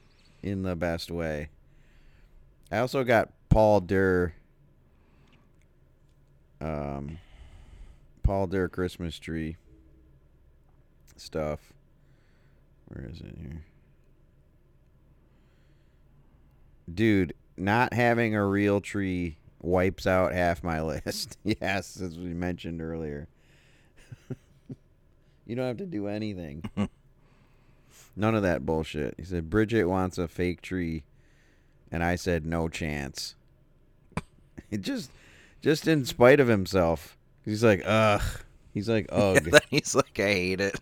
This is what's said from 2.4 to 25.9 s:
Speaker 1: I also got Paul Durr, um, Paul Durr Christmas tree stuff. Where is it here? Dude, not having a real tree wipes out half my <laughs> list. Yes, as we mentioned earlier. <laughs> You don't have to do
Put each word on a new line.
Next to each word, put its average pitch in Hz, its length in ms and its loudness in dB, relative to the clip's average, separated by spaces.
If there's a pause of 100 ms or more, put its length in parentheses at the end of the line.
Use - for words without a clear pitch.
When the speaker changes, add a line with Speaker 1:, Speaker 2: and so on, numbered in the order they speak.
Speaker 1:
I 107 100 -2
also 127 260 0
got 113 240 4 (180)
Paul 107 320 8
Durr, 90 540 2 (2250)
um, 73 580 -6 (1080)
Paul 98 240 2
Durr 92 200 0
Christmas 90 500 -6
tree 80 380 -8 (1600)
stuff. - 560 -8 (1160)
Where - 200 -12
is - 120 -16
it - 180 -16
here? 80 240 -14 (3250)
Dude, 98 400 4 (220)
not 107 380 2
having 117 420 4
a 104 100 2
real 101 360 2
tree 90 560 -4 (240)
wipes 92 440 0
out 92 280 2
half 87 280 2
my 80 200 -4
<laughs> - 20 -2
list. - 640 -6
Yes, 98 560 -4
as 85 160 -8
we 87 160 -8
mentioned 85 480 -6
earlier. 80 480 -8 (1000)
<laughs> - 60 -10 (1080)
You 110 100 -8
don't 127 100 -2
have 123 120 -4
to 190 100 -10
do 104 200 -6